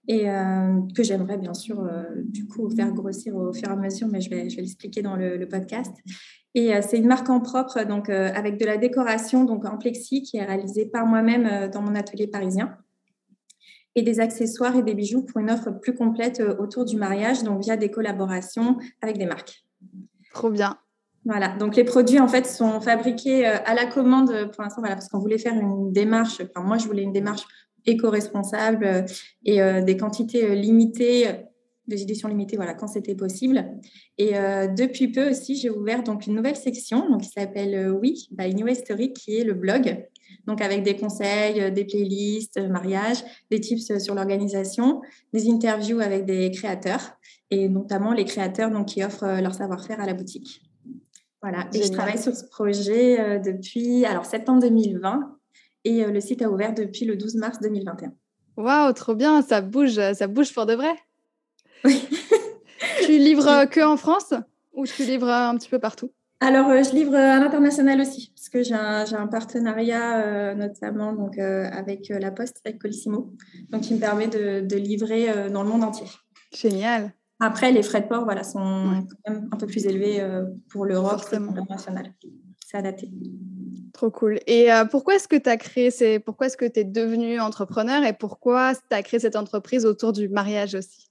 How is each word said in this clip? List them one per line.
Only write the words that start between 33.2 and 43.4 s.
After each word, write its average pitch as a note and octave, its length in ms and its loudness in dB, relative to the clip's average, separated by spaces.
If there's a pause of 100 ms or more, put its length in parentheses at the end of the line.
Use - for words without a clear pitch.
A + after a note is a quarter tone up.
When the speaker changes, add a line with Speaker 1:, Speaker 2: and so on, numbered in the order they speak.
Speaker 1:
Et, G3+ 180 2
euh, G3 300 0
depuis B3 440 0
peu C4+ 200 2
aussi, C4 240 -2
j'ai B3 160 -2
ouvert A3 320 -2
donc G#3 240 -4
une G#3 80 0
nouvelle C4 200 0
section, C4 540 -2
donc G#3 140 4
qui - 60 -14
s'appelle, G3 440 -4
euh, F#3+ 160 0
Oui A3+ 420 -2
by F#3 220 -4
New A3+ 220 0
Story, B3 380 -4
qui G#3+ 240 -6
est A#3+ 60 0
le G#3+ 120 0
blog, G3 500 0 (400)
donc G#3+ 160 -4
avec G3 220 0
des G3+ 120 2
conseils, G#3 640 -2
euh, G3 120 0
des G3 140 -2
playlists, G#3 720 -2
euh, G3 100 -4
mariage, F#3+ 560 -2 (260)